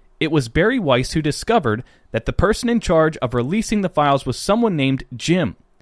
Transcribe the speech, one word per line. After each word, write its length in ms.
it 140
was 160
Barry 320
Weiss 320
who 100
discovered 640
that 140
the 60
person 380
in 100
charge 380
of 160
releasing 480
the 80
files 360
was 120
someone 400
named 260
Jim. 440